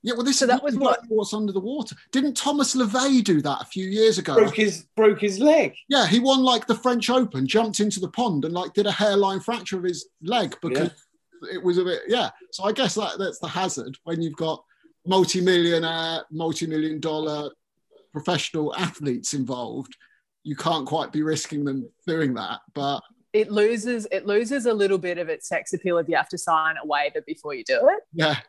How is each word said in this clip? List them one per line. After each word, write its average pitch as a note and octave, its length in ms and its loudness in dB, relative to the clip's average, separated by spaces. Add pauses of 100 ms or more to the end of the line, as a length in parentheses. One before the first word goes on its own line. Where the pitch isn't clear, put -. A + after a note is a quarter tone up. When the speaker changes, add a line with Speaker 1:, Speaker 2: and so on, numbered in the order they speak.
Speaker 1:
Yeah, A#3+ 100 -2
well, A#3 100 -2
this C4 140 2
Speaker 2:
So C#4 60 4
Speaker 1:
is A#3+ 40 4
Speaker 2:
that B3+ 120 4
was C#4 140 -2
what C4 320 2
Speaker 1:
what's G#3+ 260 -2
under G#3 200 -2
the F#3+ 80 -2
water. B3 340 -6 (160)
Didn't C4+ 240 0
Thomas C#4+ 400 0
LeVay B3+ 480 2
do E3+ 180 4
that C#3 200 -4
a - 40 -10
few F#3+ 220 -8
years G#3+ 300 4
ago? G#3 180 -4
Speaker 3:
Broke G#3+ 220 6
his, G#3+ 280 0 (120)
broke G#3+ 240 6
his G3+ 180 0
leg. D4+ 360 6 (120)
Speaker 1:
Yeah, C4+ 200 4
he G3 120 4
won, C4 240 4
like, A#3+ 240 2
the A3+ 80 2
French A#3+ 340 0
Open, A3+ 380 2
jumped G#3+ 320 0
into G#3 220 0
the F3+ 80 -6
pond G3 340 0
and, A#3 100 -4
like, F3+ 200 -6
did G3+ 120 2
a G#3 60 0
hairline G3 480 2
fracture G3 380 -6
of F3+ 80 -6
his F3 240 -6 (120)
leg F#3 400 -2
because E3 300 -2 (500)
Speaker 3:
Yeah. - 120 -12
Speaker 1:
it F#3 100 -8
was F3+ 140 2
a F3+ 80 2
bit, F3 240 -2
yeah. G#3+ 220 0 (200)
So F#3 140 -8
I G#3+ 80 2
guess A#3+ 220 0
that, G#3 220 -4
that's F#3 220 -4
the E3 80 -6
hazard D#3 560 -6
when E3 180 -6
you've D#3 140 -4
got D#3+ 260 -4 (440)
multi-millionaire, E3+ 1300 2
multi-million D#3 680 -4
dollar D3+ 520 -4 (600)
professional D3+ 640 -2
athletes D3 580 -4
involved. B2 640 -6 (480)
You D3+ 140 -6
can't D#3+ 280 0
quite C#3+ 280 -4
be D3+ 100 0
risking D3+ 400 -2
them C3+ 260 -4 (160)
doing D#3+ 280 0
that, A2 260 -8 (160)
but C#3 260 -4 (300)
Speaker 2:
It G#3+ 200 2
loses, G#3+ 600 0
it F#3+ 160 -4
loses A3+ 380 0
a A#3 80 4
little G3 260 2
bit F3 180 -4
of E3+ 120 -6
its - 180 -6
sex - 260 -4
appeal F3 240 -2
if D#3+ 120 0
you E3 60 0
have D3 140 0
to F3+ 80 -8
sign D#3+ 400 0
a - 80 -12
waiver D3 400 -2
before D3+ 300 -10
you A#2 80 -12
do C3 260 2
it. G4+ 140 0 (100)
Speaker 1:
Yeah. D#3 220 2 (140)